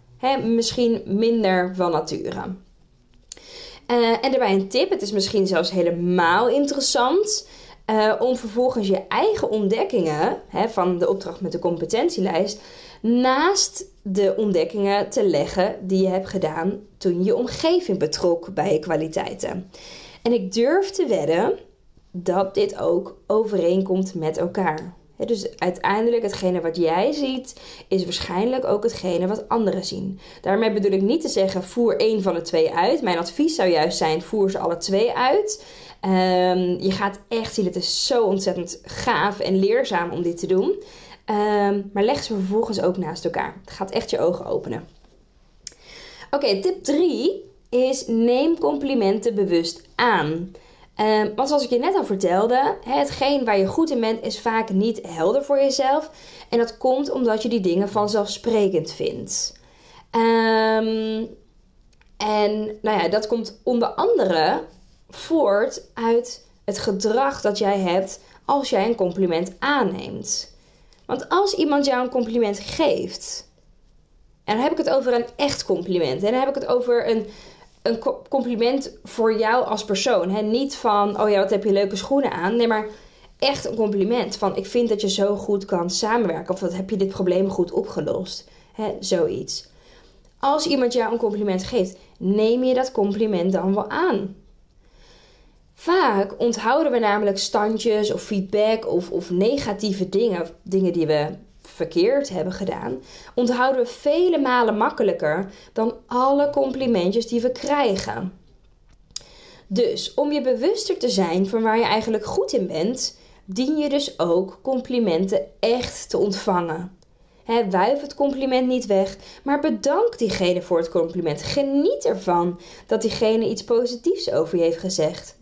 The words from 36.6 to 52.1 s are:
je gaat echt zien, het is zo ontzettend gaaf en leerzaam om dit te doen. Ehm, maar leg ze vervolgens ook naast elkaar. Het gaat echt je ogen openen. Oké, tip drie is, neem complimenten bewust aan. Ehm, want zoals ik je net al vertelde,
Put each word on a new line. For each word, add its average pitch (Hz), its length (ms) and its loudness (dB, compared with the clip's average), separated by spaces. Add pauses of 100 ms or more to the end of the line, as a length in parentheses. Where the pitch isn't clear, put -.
je 196 100 0
gaat 196 280 -2 (100)
echt 226 260 -4
zien, 208 100 0
het 180 120 -2
is - 300 -2
zo 240 180 2
ontzettend 185 600 -2
gaaf 202 560 -2
en 190 180 0
leerzaam 196 520 0
om 180 120 -4
dit 170 160 -4
te 175 80 -4
doen. 226 360 2 (420)
Ehm, 208 560 2 (120)
maar 202 120 2
leg 247 180 2
ze - 120 -6
vervolgens 202 480 0
ook 180 140 2
naast 165 280 -6
elkaar. 151 400 -4
Het - 60 -20
gaat 190 200 -8
echt - 200 -4
je - 80 0
ogen 175 280 -2
openen. - 420 -6 (1400)
Oké, 240 300 0
tip 359 240 -2
drie 294 600 0 (240)
is, 262 380 0
neem 247 520 2
complimenten 233 760 0
bewust 175 480 0 (120)
aan. 175 580 0 (420)
Ehm, 214 400 2
want 254 140 0
zoals 285 160 2
ik 233 60 -6
je 240 80 4
net 330 160 2
al 339 100 0
vertelde, 208 800 2